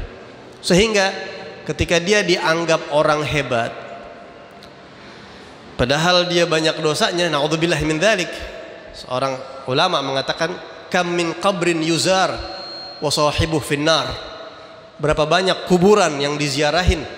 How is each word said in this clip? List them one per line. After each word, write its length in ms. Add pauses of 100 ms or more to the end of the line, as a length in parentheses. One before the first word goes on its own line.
(600)
Sehingga 520 (520)
ketika 400
dia 160
dianggap 720
orang 320
hebat, 480 (2000)
padahal 480
dia 160
banyak 400
dosanya, 480
na'udzubillah 560
min 100
dzalik. 340 (600)
Seorang 800
ulama 320
mengatakan, 480 (400)
"Kam 240
min 240
qabrin 400
yuzar 560 (640)
wa 100
sahibuh 540
finnar." 640 (720)
Berapa 240
banyak 480
kuburan 480
yang 160
diziarahin, 640 (180)